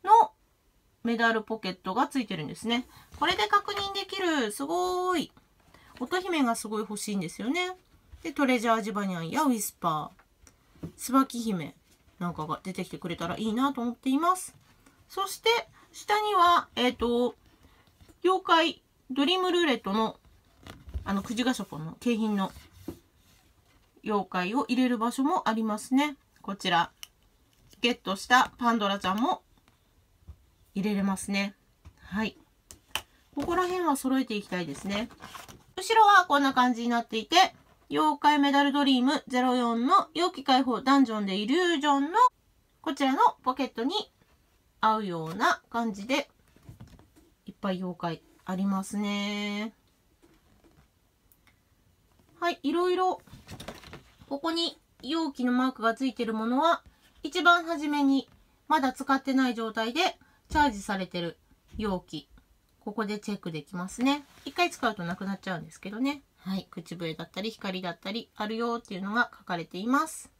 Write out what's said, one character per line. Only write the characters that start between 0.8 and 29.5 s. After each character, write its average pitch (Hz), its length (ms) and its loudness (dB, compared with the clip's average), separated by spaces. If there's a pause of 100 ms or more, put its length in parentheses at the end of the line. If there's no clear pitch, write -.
メ 233 140 0
ダ 233 120 4
ル 220 120 0
ポ 220 160 -6
ケ - 120 -6
ッ 185 40 -8
ト - 180 -8
が 262 140 2
つ 269 120 -4
い 220 80 -2
て 190 80 -6
る 156 100 -6
ん - 20 -8
で 170 80 -10
す - 120 -10
ね。 240 220 -2 (320)
こ 294 60 2
れ 370 100 0
で 415 100 0
確 403 280 0
認 392 180 -6
で 392 140 -6
き 392 120 -10
る。 311 320 0
す 277 140 -8
ご 359 500 0
ー 339 40 2
い。 - 140 -6 (680)
乙 359 220 -4
姫 330 220 0
が 233 120 0
す - 100 -10
ご 208 120 -6
い - 20 -2
欲 208 160 -8
し 208 160 -6
い 202 40 -2
ん 196 40 0
で 165 80 -4
す - 140 -10
よ 226 80 -4
ね。 359 260 -4 (460)
で、 330 100 -8
ト 285 140 2
レ 247 120 2
ジ 226 120 0
ャ 220 80 6
ー 220 40 -4
ジ 208 100 -6
バ 202 120 -4
ニ 185 100 -2
ャ 170 60 -6
ン 165 80 -6
や 277 140 0
ウ 285 80 2
ィ 220 100 0
ス - 120 -8
パ 156 400 -4 (680)
ー、 - 140 -12
椿 262 440 0
姫 190 340 -4 (440)
な 175 100 -4
ん 165 60 -6
か 156 120 -8
が 160 160 -6
出 185 100 -10
て 180 140 -8
き - 20 -20
て 160 80 -12
く 170 140 -10
れ 160 60 -6
た 170 120 -6
ら 180 80 -6
い 214 60 -8
い 220 100 -2
な 269 220 0
と 233 80 -4
思 240 100 -4
っ - 20 -12
て - 140 -6
い 262 80 2
ま 339 180 2
す。 - 220 -8 (540)
そ 381 160 -2
し - 160 -10
て、 453 80 4 (400)
下 415 300 0
に 415 140 0
は、 349 420 6
え 247 140 4
っ 247 60 -12
と、 240 380 0 (880)
妖 381 220 2
怪 339 380 4 (280)
ド 269 140 0
リ 359 120 4
ー 370 40 0
ム 370 100 2
ル 349 100 2
ー 339 40 2
レ 285 100 2
ッ 226 60 -4
ト 196 140 -4
の、 220 260 -2 (840)
あ 196 80 -2
の、 196 80 -2
く 226 120 -8
じ 240 100 -2
が 254 100 0
し - 80 -8
ょ - 20 -8
ぽ - 140 -12
ん 160 80 -10
の - 120 -12
景 240 160 0
品 214 220 0
の 190 160 -2 (1500)
妖 202 240 0
怪 190 260 -2
を 277 140 0
入 254 140 2
れ 254 60 4
る 240 100 2
場 226 120 0
所 262 140 -2
も 330 240 0
あ 226 60 0
り 220 100 -2
ま 214 140 -2
す - 160 -4
ね。 285 220 2 (260)
こ 196 120 -8
ち 196 140 -6
ら、 170 240 2 (880)
ゲ 240 120 2
ッ - 60 -4
ト 190 180 -4
し - 100 -12
た 254 320 6
パ 233 140 2
ン 226 60 2
ド 202 80 0
ラ 196 120 -2
ち 196 80 -6
ゃ 190 80 0
ん 214 40 -2
も 269 240 0 (1300)